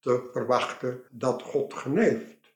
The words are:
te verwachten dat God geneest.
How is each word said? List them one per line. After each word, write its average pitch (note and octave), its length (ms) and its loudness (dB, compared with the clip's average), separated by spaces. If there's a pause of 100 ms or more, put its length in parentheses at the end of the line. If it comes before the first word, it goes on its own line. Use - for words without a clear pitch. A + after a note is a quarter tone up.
te B2 320 0
verwachten B2 760 0
dat B2 320 -2
God - 320 -2
geneest. - 680 0 (140)